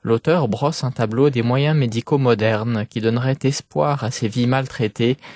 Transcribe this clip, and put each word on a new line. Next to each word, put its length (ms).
l'auteur 460
brosse 360
un 60
tableau 400
des 120
moyens 340
médicaux 420
modernes 720
qui 100
donnerait 440
espoir 600
à 60
ces 180
vies 180
maltraitées 720